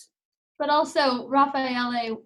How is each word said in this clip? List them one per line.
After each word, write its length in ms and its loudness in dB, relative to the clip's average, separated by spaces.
But 120 -2
also, 560 2
Raffaele 1000 0